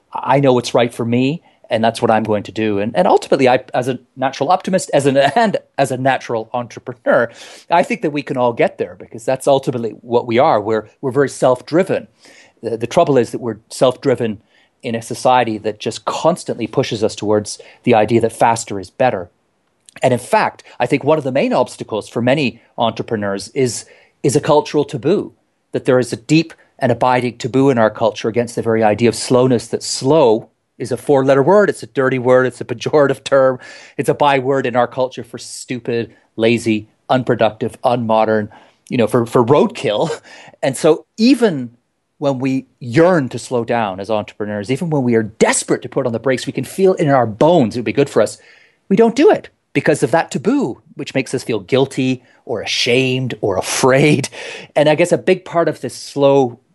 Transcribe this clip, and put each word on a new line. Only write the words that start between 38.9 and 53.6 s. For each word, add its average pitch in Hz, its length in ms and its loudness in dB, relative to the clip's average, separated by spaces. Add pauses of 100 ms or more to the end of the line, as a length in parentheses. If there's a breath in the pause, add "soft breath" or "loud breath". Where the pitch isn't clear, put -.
know, 110 100 2
for, 120 180 0
for 123 180 2
roadkill. 139 640 0 (160 loud breath)
<laughs> - 60 -20 (300 loud breath)
And 143 140 -2
so 160 300 2 (120)
even 208 600 0 (400)
when 139 220 -2
we 131 260 -2 (140)
yearn 147 500 2
to 120 100 -10
slow 120 240 -4
down 113 380 -2
as 98 80 -8
entrepreneurs, 104 600 -4
even 151 200 -4
when 147 140 0
we 120 120 2
are 113 80 4
desperate - 600 0
to 127 60 -14
put 135 160 -2
on 123 60 -4
the 113 80 -4
brakes, 131 260 -2
we 135 60 -6
can - 140 -6
feel 190 300 2
in 165 120 -2
our 135 180 4
bones 120 500 2
it 123 40 -4
would 110 60 -6
be 107 80 -2
good 139 160 0
for 117 120 2
us, - 160 -2 (520 soft breath)
we 196 80 2
don't 226 180 4
do 330 160 6
it - 160 0 (240)
because 151 320 0
of 123 80 0
that 165 200 0
taboo, 190 500 -2 (140)
which - 200 -10
makes 135 180 -4
us 131 120 -6
feel 110 160 -4
guilty 131 600 0 (220 soft breath)
or 110 180 -8
ashamed 127 800 -2
or 95 180 -2
afraid. 131 680 2 (480 loud breath)